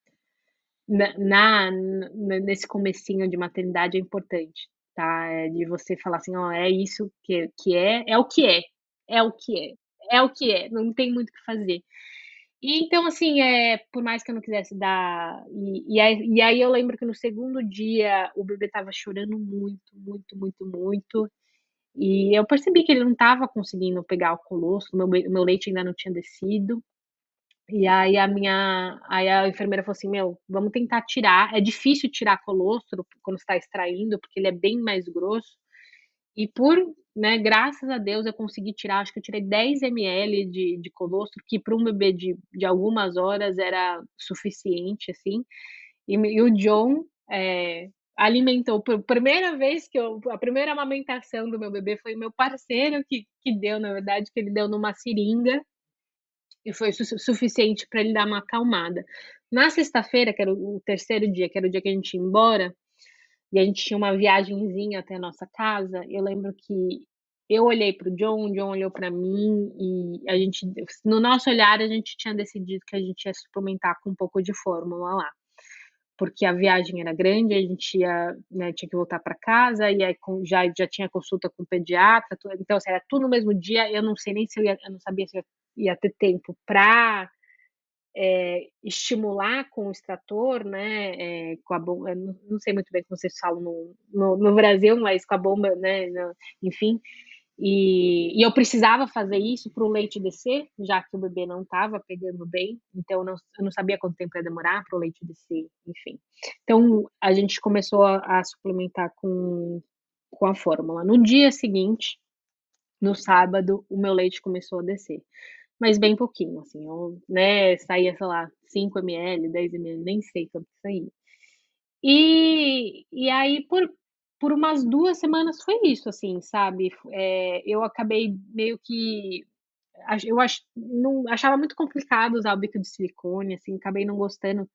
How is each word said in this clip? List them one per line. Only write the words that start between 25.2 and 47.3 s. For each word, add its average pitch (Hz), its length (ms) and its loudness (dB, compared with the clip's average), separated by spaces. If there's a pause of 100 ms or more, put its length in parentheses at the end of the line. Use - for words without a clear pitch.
meu 185 140 2
leite 185 260 0
ainda 185 140 -4
não 180 120 -6
tinha 185 180 -8
descido. 196 720 -4 (840)
E 196 180 2
aí 190 300 6
a 196 100 4
minha, 190 720 -2 (100)
aí 190 200 0
a 190 200 4
enfermeira 190 340 -4
falou 202 140 -6
assim: 196 120 -8
"Meu, 190 280 -2 (120)
vamos 196 220 -2
tentar 233 320 -2
tirar. 208 520 4
É 208 60 4
difícil 269 500 0
tirar 202 340 2
colostro 190 600 -2 (180)
quando 190 160 -8
você - 60 -20
tá 190 120 -2
extraindo, 190 640 -6
porque - 200 -12
ele 190 80 0
é 185 60 2
bem 196 280 -2
mais 196 260 -2
grosso." 185 500 -6 (800)
E 214 100 -2
por, 285 300 4 (380)
né, 214 220 0
graças 226 520 0
a 262 80 -4
Deus 214 280 -4
eu 220 80 -6
consegui 208 400 -10
tirar, 196 280 -2
acho 196 120 -8
que 214 60 -10
eu - 40 -14
tirei 208 180 -8
dez 226 400 0
M 240 240 -2
L 196 400 0
de, 180 360 -4
de 175 100 -14
colostro, 185 560 -6
que 214 120 -4
pra 214 160 -4
um 226 80 0
bebê 196 300 2
de, 180 220 -6 (180)
de 185 120 -4
algumas 190 520 0
horas 196 400 -2
era 180 440 -2 (160)
suficiente, 185 960 -8
assim. 202 320 -6 (640)
E 202 100 0
me, 214 180 2
e 220 60 6
o 240 100 8
John, 220 540 4 (260)